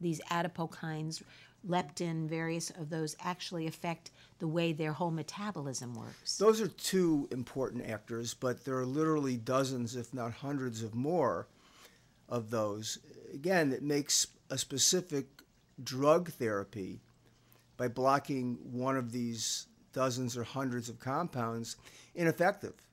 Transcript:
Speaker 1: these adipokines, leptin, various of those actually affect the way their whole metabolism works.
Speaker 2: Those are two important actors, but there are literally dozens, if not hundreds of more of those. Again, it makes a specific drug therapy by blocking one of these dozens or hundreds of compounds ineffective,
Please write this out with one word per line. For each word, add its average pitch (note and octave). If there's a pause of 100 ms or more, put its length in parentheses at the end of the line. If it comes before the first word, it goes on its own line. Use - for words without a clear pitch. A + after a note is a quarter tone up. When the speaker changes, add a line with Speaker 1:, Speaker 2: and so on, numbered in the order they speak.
Speaker 1:
these E3+ (100)
adipokines, D#3+ (460)
leptin, E3+
various E3
of D#3
those D#3+
actually F3
affect E3 (260)
the E3
way E3+
their D#3
whole E3+
metabolism D3+
works. A#2
Speaker 2:
Those A3
are G3
two E3
important A#2+
actors, A#2
but B2
there C3
are B2+
literally C#3+
dozens, B2+
if A#2+
not A#2
hundreds C3
of A2
more B2 (800)
of A#2
those. G#2+ (340)
Again, D#3
it -
makes D3 (220)
a C3+
specific C#3+ (560)
drug D3
therapy G2+ (760)
by B2
blocking B2+
one B2+
of B2
these A#2 (260)
dozens B2+
or A#2
hundreds B2
of A2+
compounds B2 (380)
ineffective, E3+ (180)